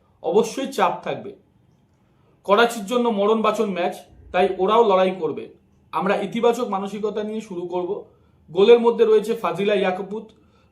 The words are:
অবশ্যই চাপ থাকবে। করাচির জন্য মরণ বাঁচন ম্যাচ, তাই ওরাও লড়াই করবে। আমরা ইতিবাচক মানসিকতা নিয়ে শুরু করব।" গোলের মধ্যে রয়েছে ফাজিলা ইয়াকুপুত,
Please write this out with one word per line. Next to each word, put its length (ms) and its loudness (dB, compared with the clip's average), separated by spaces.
অবশ্যই 440 -2
চাপ 360 -2
থাকবে। 340 -12
করাচির 420 2
জন্য 220 0
মরণ 340 2
বাঁচন 280 0
ম্যাচ, 260 -4
তাই 160 2
ওরাও 300 4
লড়াই 320 4
করবে। 340 -8
আমরা 240 -2
ইতিবাচক 520 -2
মানসিকতা 540 -6
নিয়ে 180 -8
শুরু 260 -10
করব।" 380 -6
গোলের 300 6
মধ্যে 240 2
রয়েছে 300 2
ফাজিলা 400 -2
ইয়াকুপুত, 560 -4